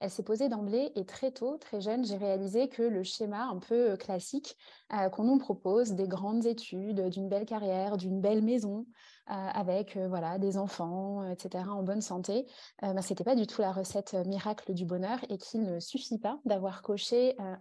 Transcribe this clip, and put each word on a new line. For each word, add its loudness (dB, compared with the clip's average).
Elle -2
s'est -4
posée 2
d'emblée 0
et -2
très -4
tôt, -2
très -6
jeune, 0
j'ai -2
réalisé 2
que -2
le 2
schéma -4
un -4
peu, 4
euh, 0
classique, -4
euh, 2
qu'on -2
nous 8
propose, 2
des 2
grandes 0
études, 0
d'une -2
belle 0
carrière, 0
d'une 0
belle 4
maison, 2
euh, -6
avec, -2
euh, 0
voilà, -2
des 2
enfants, -2
euh, -4
et -4
cetera, -6
en -2
bonne 0
santé, -2
euh, 0
ben, 0
c'était -2
pas 4
du 4
tout 0
la 2
recette, -4
euh, 0
miracle -2
du -2
bonheur -2
et -2
qu'il -2
ne 0
suffit -4
pas -2
d'avoir 0
coché, 2
euh, -6